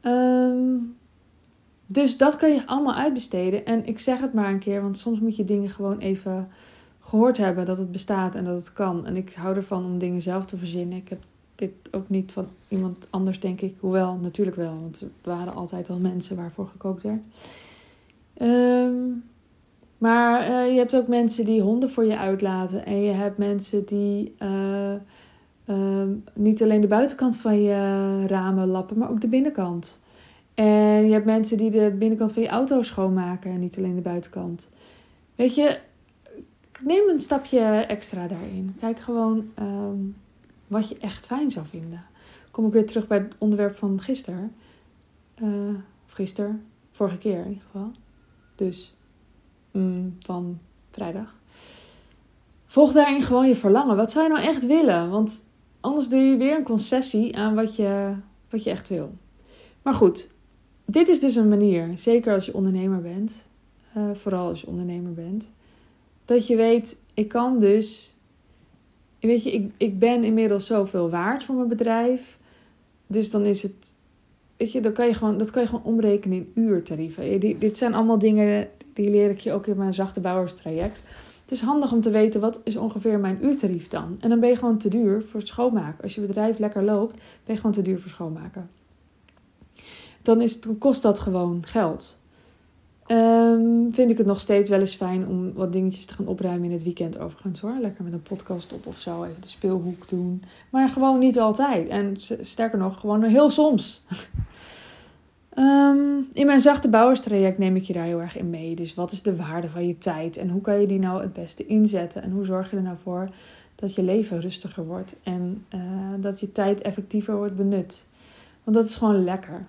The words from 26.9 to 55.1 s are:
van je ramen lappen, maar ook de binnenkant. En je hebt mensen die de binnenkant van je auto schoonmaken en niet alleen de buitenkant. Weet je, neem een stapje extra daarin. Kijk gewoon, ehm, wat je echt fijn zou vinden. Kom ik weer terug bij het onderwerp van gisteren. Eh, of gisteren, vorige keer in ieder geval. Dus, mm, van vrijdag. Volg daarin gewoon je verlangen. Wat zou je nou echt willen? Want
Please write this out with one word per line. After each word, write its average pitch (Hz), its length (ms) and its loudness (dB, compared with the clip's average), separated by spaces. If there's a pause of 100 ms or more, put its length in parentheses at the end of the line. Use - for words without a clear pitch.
van 208 240 2
je 196 680 0
ramen 190 400 0
lappen, 185 300 -2
maar 233 120 0
ook 220 120 -2
de 247 60 -2
binnenkant. 220 720 -2 (560)
En 214 500 6
je 214 60 6
hebt 214 140 4
mensen 220 320 2
die 220 120 2
de 208 280 2
binnenkant 220 340 2
van 226 100 -2
je - 80 0
auto 262 320 2
schoonmaken 185 720 -2
en 180 80 -4
niet 180 180 -6
alleen 185 180 -4
de 180 60 -4
buitenkant. 175 680 -8 (640)
Weet 247 200 2
je, 294 240 2 (1040)
neem 381 260 4
een 311 100 2
stapje 269 400 0 (280)
extra 185 400 -8
daarin. 190 520 -8
Kijk 226 200 -6
gewoon, 220 540 -2
ehm, 202 440 -6 (720)
wat 214 220 -2
je - 80 -12
echt - 280 -12
fijn 269 240 -2
zou 156 160 -6
vinden. 165 400 -14 (460)
Kom 220 140 -2
ik 214 80 2
weer 220 120 4
terug 214 220 -4
bij 208 100 2
het 196 200 -4
onderwerp 202 400 0
van 196 220 -2
gisteren. 214 560 -8 (800)
Eh, 220 120 -6 (580)
of - 60 -20
gisteren, 208 540 -6 (260)
vorige 180 260 -2
keer 185 220 -4
in 185 80 -10
ieder 196 160 -10
geval. 202 280 -12 (640)
Dus, - 400 -6 (760)
mm, 185 480 -4
van 175 400 -8 (320)
vrijdag. 190 440 -10 (1300)
Volg 277 260 6
daarin 285 300 6
gewoon 254 260 4
je 247 80 6
verlangen. 220 400 4
Wat 220 160 2
zou 320 140 2
je 311 80 4
nou - 120 0
echt 277 200 0
willen? 233 440 4
Want 214 340 -2 (360)